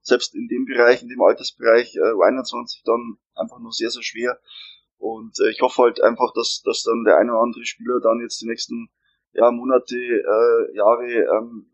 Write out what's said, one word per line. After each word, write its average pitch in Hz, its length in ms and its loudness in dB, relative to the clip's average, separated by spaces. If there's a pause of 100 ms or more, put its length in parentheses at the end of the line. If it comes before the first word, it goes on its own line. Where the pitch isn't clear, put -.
selbst - 340 -2
in 120 140 -8
dem 123 160 -4
Bereich, 123 380 4
in 117 60 -18
dem 123 120 -6
Altersbereich, 113 760 2
äh, 95 180 0
U 95 100 0
einundzwanzig 123 600 -2
dann 117 340 -4 (160)
einfach 117 260 -10
nur 113 120 -18
sehr, 113 180 -4
sehr 117 120 -12
schwer. 123 380 -6 (560)
Und, 110 440 -10
äh, 110 100 2
ich 110 100 -8
hoffe 127 220 2
halt 120 200 2
einfach, 120 320 2
dass, - 300 -4
dass 110 180 -2
dann 113 220 -2
der 92 140 6
eine 117 140 2
oder 113 100 2
andere 117 240 -6
Spieler 120 340 -6
dann 113 200 0
jetzt 117 200 -10
die 113 60 -12
nächsten, 117 420 -10 (440)
ja, 117 180 4
Monate, 123 460 0
äh, 117 760 0
Jahre, 117 320 2
ähm, 113 680 -2